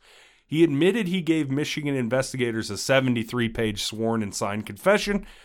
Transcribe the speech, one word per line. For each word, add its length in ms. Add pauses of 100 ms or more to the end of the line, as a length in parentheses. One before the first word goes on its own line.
(480)
He 140
admitted 460
he 140
gave 280
Michigan 460
investigators 720
a 80
seventy-three-page 1040
sworn 400
and 120
signed 320
confession, 600 (180)